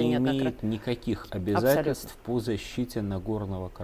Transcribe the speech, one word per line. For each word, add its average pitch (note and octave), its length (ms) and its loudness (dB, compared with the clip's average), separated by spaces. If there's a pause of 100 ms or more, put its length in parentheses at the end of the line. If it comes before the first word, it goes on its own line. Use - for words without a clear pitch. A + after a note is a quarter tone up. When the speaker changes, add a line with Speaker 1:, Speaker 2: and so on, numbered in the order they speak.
Speaker 1:
не - 80 4
Speaker 2:
неоднократно. C3 300 2
Speaker 1:
имеет B2+ 240 -2
никаких A2+ 640 -2
обязательств A#2+ 760 2 (100)
Speaker 2:
Абсолютно. - 80 -20 (100)
Speaker 1:
по B2 60 2
защите A#2 640 -2
Нагорного G2 640 -2
Speaker 2:
Да. - 160 -14